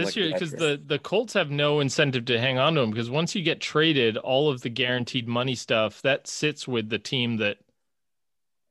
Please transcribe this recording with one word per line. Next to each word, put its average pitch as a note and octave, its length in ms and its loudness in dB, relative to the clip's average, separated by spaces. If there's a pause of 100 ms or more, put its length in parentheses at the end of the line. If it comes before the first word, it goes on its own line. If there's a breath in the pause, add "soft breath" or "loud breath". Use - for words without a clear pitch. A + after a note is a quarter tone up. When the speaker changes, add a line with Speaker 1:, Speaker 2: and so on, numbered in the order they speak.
Speaker 1:
this - 40 0
Speaker 2:
like - 100 -4
a - 20 0
Speaker 1:
year, E3+ 120 0
Speaker 2:
bad F#3 80 -2
Speaker 1:
'cause E3+ 120 -4
Speaker 2:
year. D#3+ 80 -8
Speaker 1:
the, D3+ 260 0
the C#3+ 140 -2
Colts A3 340 -2
have E3+ 160 0
no D3 300 2
incentive C3+ 460 2
to A#2+ 120 2
hang B2+ 220 0
on D#3 160 4
to C#3+ 60 4
him, A2 120 0
'cause A#2 160 -4
once D#3 260 -2
you G3+ 60 -4
get D3+ 200 -2
traded, C#3 560 2
all C3+ 340 2
of B2+ 120 -4
the C3+ 60 -4
guaranteed B2 600 -2
money B2 260 -2
stuff, A2 460 0
that C#3 260 0
sits - 400 -4
with A2+ 220 -2
the A2 100 -2
team A#2+ 380 -2
that G#2 200 0 (1120)